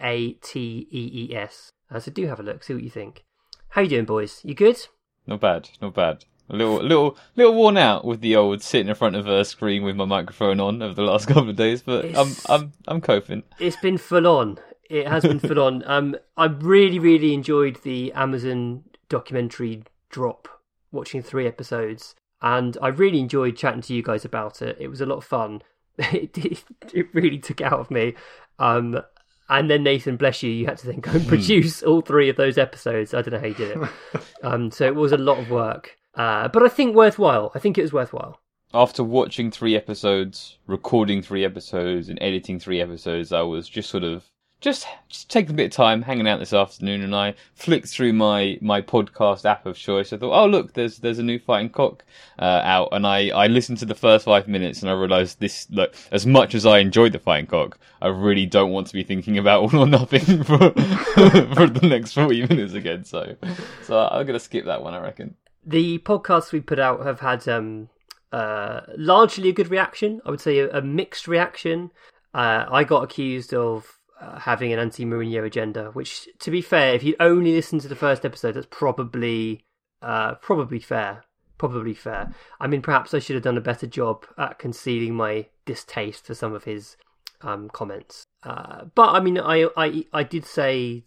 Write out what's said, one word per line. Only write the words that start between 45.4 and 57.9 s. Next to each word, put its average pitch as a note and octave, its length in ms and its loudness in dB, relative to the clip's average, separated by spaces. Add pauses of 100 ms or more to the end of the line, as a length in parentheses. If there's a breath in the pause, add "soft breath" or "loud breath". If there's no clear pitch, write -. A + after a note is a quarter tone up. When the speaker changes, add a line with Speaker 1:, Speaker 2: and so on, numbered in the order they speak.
Speaker 2:
a D3+ 40 -6
bit B2 100 0
of G2+ 60 -8
time, A2+ 300 4
hanging A#2+ 260 -4
out G#2 120 0
this - 140 -8
afternoon, G2 480 0
and G2 120 -6
I G2+ 200 -2 (200 soft breath)
flicked - 340 -2
through A#2+ 260 0
my, G#2 480 2
my G#2 200 0
podcast G#2 600 0
app G#2 220 0
of F#2 100 -10
choice. G2 360 -4
I A2 40 -10
thought, A#2+ 220 -4
"Oh, G#3 80 6
look, G3 280 0
there's, A#2 240 -4
there's A#2 200 -4
a A#2+ 40 -4
new A#2+ 160 -2
Fighting A2+ 320 -2
Cock, - 340 -2 (340 soft breath)
uh, F2+ 260 2
out," F#2 280 2
and G2+ 140 0
I, G2+ 240 2
I G2+ 160 4
listened A#2+ 320 0
to A2+ 80 -10
the G#2+ 80 -6
first A2 320 4
five G2+ 220 4
minutes, F#2 340 -4
and F#2+ 80 -4
I F#2+ 40 0
realised F#2 460 0
this, - 300 -6
look, F#2+ 240 -2 (160 loud breath)
as G2+ 160 -2
much C3 280 6
as G#2+ 120 0
I G#2+ 120 8
enjoyed G2+ 340 6
the - 60 -6
Fighting D#2 280 0
Cock, - 320 -4 (220 soft breath)